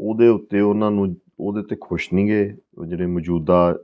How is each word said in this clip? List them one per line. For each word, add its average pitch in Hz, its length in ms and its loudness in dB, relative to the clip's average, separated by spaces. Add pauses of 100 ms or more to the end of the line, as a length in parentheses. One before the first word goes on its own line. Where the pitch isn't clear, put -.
ਉਹਦੇ 110 280 2
ਉੱਤੇ 101 320 2
ਉਹਨਾਂ 104 300 2
ਨੂੰ, 98 260 -2 (240)
ਉਹਦੇ 101 200 -6
'ਤੇ 107 200 -10
ਖੁਸ਼ - 340 -8
ਨਹੀਂ 98 120 2
ਗੇ। 104 300 0 (220)
ਉਹ 85 80 -12
ਜਿਹੜੇ 87 200 -6
ਮੌਜੂਦਾ, 87 680 2
ਅ, 85 120 -4